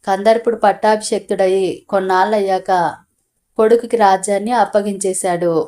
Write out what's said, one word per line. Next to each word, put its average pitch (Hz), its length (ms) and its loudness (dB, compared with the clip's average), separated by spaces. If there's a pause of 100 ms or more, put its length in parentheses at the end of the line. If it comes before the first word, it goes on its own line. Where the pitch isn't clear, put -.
కందర్పుడు 220 520 0
పట్టాభిషిక్తుడయి 196 1080 0 (220)
కొన్నాళ్ళయ్యాక 190 800 0 (880)
కొడుకుకి 233 380 2
రాజ్యాన్ని 202 560 2
అప్పగించేశాడు. 196 1000 -2 (120)